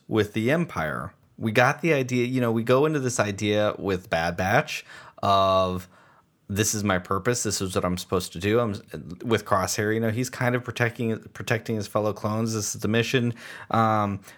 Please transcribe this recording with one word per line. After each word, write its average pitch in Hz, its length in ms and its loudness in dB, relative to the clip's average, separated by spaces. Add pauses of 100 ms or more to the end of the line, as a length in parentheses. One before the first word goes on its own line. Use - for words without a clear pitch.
with 104 240 2
the 113 180 0
Empire. 78 640 -2 (240)
We 110 160 -4
got 123 300 4
the 170 100 2
idea, 127 340 0
you 127 140 0
know, 117 120 2
we 113 100 2
go 127 240 4
into 156 140 0
this 123 200 -2
idea 104 580 2
with 92 300 -2
Bad 85 280 0
Batch 104 480 0 (380)
of 95 640 2 (600)
"This 104 260 0
is 104 100 -2
my 95 140 4
purpose. 95 440 -2
This 101 180 -2
is 95 140 -4
what 95 100 0
I'm 90 140 0
supposed - 360 -4
to 87 40 -10
do." 104 220 2
I'm, 107 140 -2 (500)
with 113 200 0
Crosshair, 107 500 0
you 113 60 0
know, 113 100 0
he's 123 200 -4
kind 123 240 -2
of 123 100 -2
protecting, 117 540 -2 (160)
protecting 110 420 -2
his 101 100 -4
fellow 107 260 0
clones. 110 420 -4
This 104 200 -4
is 104 60 -12
the 101 80 -2
mission. 117 460 2 (360)
Um, 107 500 2 (180)